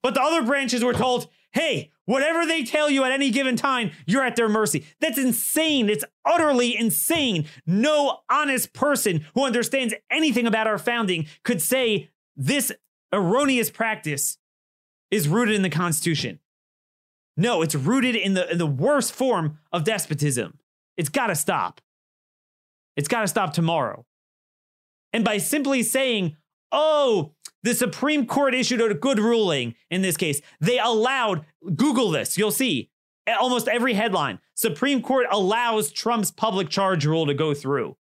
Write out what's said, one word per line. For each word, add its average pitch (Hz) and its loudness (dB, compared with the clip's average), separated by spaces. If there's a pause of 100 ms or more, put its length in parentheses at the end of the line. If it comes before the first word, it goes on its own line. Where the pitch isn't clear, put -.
But 254 0
the 269 2
other 320 2
branches 247 0
were 247 2
told, 247 -2 (220)
"Hey, 262 -2 (140)
whatever 311 2
they 320 0
tell 302 0
you 269 2
at 254 0
any 269 0
given 254 0
time, 254 0 (160)
you're 262 2
at 240 -2
their 233 2
mercy." 214 0 (140)
That's 311 -2
insane. 262 0
It's 208 -2 (180)
utterly 262 2
insane. 226 0 (180)
No 277 2
honest 277 0
person 220 0 (100)
who 254 2
understands 240 0 (160)
anything 247 0
about 220 2
our 208 0
founding 190 -2 (160)
could 240 0
say 233 0 (260)
this 170 0 (400)
erroneous 233 2
practice 208 -4 (760)
is 190 2
rooted 214 2
in 196 2
the 185 0
Constitution. 165 -2 (960)
No, 185 2
it's 160 0
rooted 233 2
in 196 0
the, 180 0
in 175 0
the 170 0
worst 208 0
form 180 -2 (120)
of 170 -2
despotism. 147 -2 (360)
It's 170 -4
gotta 226 0
stop. 120 -2 (1120)
It's 147 -4
gotta 226 0
stop 190 0
tomorrow. 160 -2 (1080)
And 226 0
by 214 0
simply 269 0
saying, 226 -2 (340)
"Oh, 277 2 (300)
the 233 0
Supreme 262 0
Court 269 2
issued 247 0
a 220 2
good 247 0
ruling 185 2 (140)
in 185 -2
this 185 0
case. 151 -2 (180)
They 233 2
allowed," 226 0 (300)
Google 233 2
this, 135 -2
you'll 208 0
see, 208 -2 (340)
a-, 220 -2
almost 240 0
every 233 0
headline, 180 -2 (140)
"Supreme 247 0
Court 262 0
allows 214 0
Trump's 226 -2
public 190 -2
charge 190 0
rule 160 2
to 143 0
go 151 0
through." 135 -4